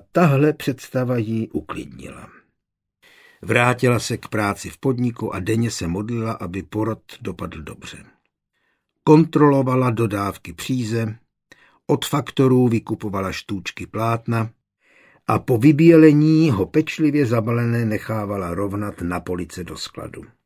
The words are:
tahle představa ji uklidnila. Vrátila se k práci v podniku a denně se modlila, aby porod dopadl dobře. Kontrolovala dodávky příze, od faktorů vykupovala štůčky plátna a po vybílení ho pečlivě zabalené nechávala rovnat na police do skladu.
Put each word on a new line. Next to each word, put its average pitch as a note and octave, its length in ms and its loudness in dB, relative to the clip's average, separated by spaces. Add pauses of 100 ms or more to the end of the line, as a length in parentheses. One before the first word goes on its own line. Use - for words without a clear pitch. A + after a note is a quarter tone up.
(120)
tahle D3+ 420 4
představa B2+ 640 -4
ji A2 320 -4
uklidnila. - 800 -12 (1120)
Vrátila B2 580 2
se - 180 -6
k - 100 -16
práci G#2 420 -4
v - 80 -18
podniku A#2+ 580 -4
a F#2+ 40 -6
denně A2 320 -2
se - 160 -6
modlila, A2+ 440 -4
aby F#2 320 -8
porod G#2+ 380 -4 (200)
dopadl F2 400 -10
dobře. - 440 -18 (960)
Kontrolovala C#3+ 840 4
dodávky G2+ 640 -4
příze, A2+ 640 -4 (720)
od - 180 -2
faktorů B2+ 640 2
vykupovala G#2 640 -4
štůčky - 560 -10
plátna A2+ 640 -2 (800)
a A2 120 2
po B2 180 0
vybílení D#3 920 6
ho - 140 0
pečlivě D3+ 600 0
zabalené A#2 600 0
nechávala G2+ 680 -4
rovnat G2+ 480 -6
na F2 180 -4
police F2+ 440 -8
do F2+ 140 -14
skladu. - 460 -14 (220)